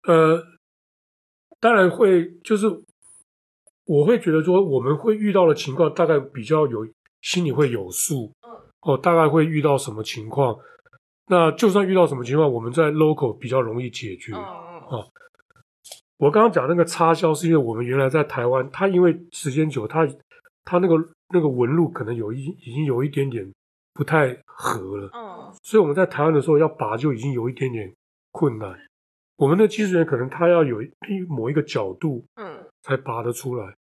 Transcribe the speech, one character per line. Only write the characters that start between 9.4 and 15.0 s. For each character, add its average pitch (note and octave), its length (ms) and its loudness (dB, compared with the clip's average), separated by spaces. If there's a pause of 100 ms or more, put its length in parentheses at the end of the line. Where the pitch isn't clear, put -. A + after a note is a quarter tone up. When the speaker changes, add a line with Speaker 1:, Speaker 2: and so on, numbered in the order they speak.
Speaker 1:
遇 D#3 160 -2
到 C#3+ 160 2
什 A#2+ 140 -6
么 G#2+ 100 -12
情 A2+ 280 -10
况。 B2 280 -2 (760)
那 E3 200 4
就 G#3 180 2
算 F#3+ 180 2
遇 F#3+ 60 -2
到 F3 140 4
什 C3+ 100 -6
么 B2 60 -8
情 B2+ 120 -4
况， D3+ 160 2
我 A#2 80 -4
们 A#2+ 140 -8
在 D#3 180 2
local D3+ 460 0
比 B2+ 100 -12
较 C3 140 0
容 A2+ 180 -6
易 B2 80 -8
解 G#2+ 280 -12
决， G#2 180 -16
Speaker 2:
嗯， - 60 -10
嗯。 E3+ 500 -16
Speaker 1:
哦。 A2 180 -10 (1080)